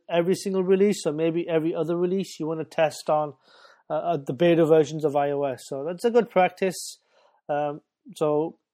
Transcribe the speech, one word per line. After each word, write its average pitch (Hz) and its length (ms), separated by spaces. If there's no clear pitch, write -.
every 175 280
single 190 280
release, 190 380
so 165 100
maybe 165 380
every 165 240
other 170 240
release 180 420
you 156 60
wanna 160 200
test - 440
on, 151 240
uh, 160 40
uh, 160 240
the 139 160
beta 170 300
versions 156 400
of 143 120
I 143 160
O 143 100
S. 135 240
So 139 180
that's 175 220
a 233 60
good 226 180
practice. - 720
Um, 147 320
so 151 440